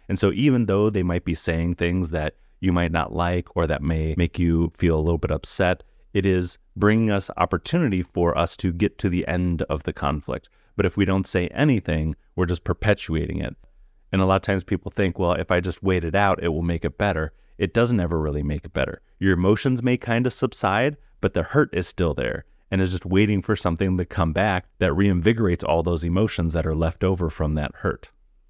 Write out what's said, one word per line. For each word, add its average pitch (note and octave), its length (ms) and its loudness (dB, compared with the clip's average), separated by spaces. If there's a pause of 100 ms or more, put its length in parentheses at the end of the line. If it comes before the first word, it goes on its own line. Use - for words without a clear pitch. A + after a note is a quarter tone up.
And G2 100 -2
so G2 140 4
even B2 340 2
though G#2 240 2
they F#2+ 140 0
might F2 200 -2
be F2 100 -2
saying E2+ 420 -2
things F2 340 -2
that D#2 240 -4 (240)
you F#2 140 0
might E2+ 180 2
not E2 240 -2
like F2 400 -2
or E2+ 140 0
that C#2+ 140 -2
may D#2+ 360 -2
make F2 220 -2
you E2 340 2
feel E2 240 2
a - 20 0
little E2 180 0
bit E2+ 120 -4
upset, F2+ 540 -2 (300)
it G2 120 0
is F2+ 320 0 (160)
bringing G#2+ 360 4
us G2 260 -2
opportunity G2+ 680 0
for F2 340 0
us E2 200 -2
to F2+ 160 -2
get F#2 260 -2
to G2+ 100 -2
the F2 200 -2
end F2+ 340 -2
of - 220 -4
the - 80 -2
conflict. C#2+ 560 -4 (260)
But F#2+ 100 0
if F2+ 120 -2
we G2 80 4
don't F#2+ 220 2
say F2+ 220 0
anything, E2+ 680 0 (180)
we're F#2 120 0
just E2+ 180 -4
perpetuating E2 760 -2
it. - 160 -6 (580)
And G2 80 2
a F#2+ 60 4
lot F#2+ 100 4
of F#2+ 60 -2
times G2 220 -2
people - 260 -4
think, F#2+ 280 -2
"Well, F2 140 2
if E2 180 -4
I F2+ 100 4
just F2+ 220 -4
wait F#2 220 2
it E2 100 -2
out, G2 280 2
it F2 60 0
will D#2+ 140 -2
make E2+ 220 -2
it - 140 -6
better." D#2+ 340 -2 (240)
It F#2 160 -2
doesn't A#2 280 2
ever E2 200 0
really D2 220 -2
make D2+ 220 -4
it - 100 -18
better. - 260 -4 (180)
Your F#2+ 140 4
emotions A2 500 2
may B2 140 2
kind A#2+ 300 -2
of B2 60 0
subside, B2 640 -2 (260)
but F#2+ 100 0
the F2 100 0
hurt - 300 2
is F2+ 160 -2
still E2+ 240 0
there C2 320 -4 (260)
and F#2+ 120 2
is F#2 100 0
just F#2 140 -6
waiting G2+ 340 4
for G#2 160 0
something F#2 400 0
to F2+ 80 -2
come E2 300 -2
back F#2 320 0 (120)
that F2 140 2
reinvigorates F#2+ 760 2
all E2 160 2
those E2+ 220 -2
emotions F2 480 0
that D#2+ 140 -2
are D#2+ 80 -2
left E2 280 -2
over F2+ 280 0
from D2+ 240 -2
that D2 220 -4
hurt. - 340 -6 (400)